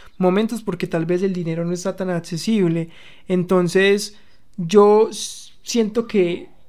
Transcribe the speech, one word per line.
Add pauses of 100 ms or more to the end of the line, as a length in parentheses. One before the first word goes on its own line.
(200)
momentos,
porque
tal
vez
el
dinero
no
está
tan
accesible. (380)
Entonces, (420)
yo
s-, (120)
siento
que (200)